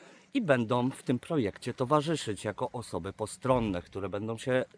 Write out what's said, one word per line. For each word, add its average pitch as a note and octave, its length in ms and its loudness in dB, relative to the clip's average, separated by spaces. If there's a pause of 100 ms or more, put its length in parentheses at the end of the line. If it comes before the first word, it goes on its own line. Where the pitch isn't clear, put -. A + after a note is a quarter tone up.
(340)
i C#4 80 2
będą B2 480 4
w - 140 -10
tym B2+ 160 2
projekcie A#2+ 540 -2
towarzyszyć C#3+ 720 0
jako G#2+ 260 -2
osoby F#2+ 420 -6
postronne, A2 680 0
które G2 280 -6
będą A2 280 -4
się B2+ 280 0 (120)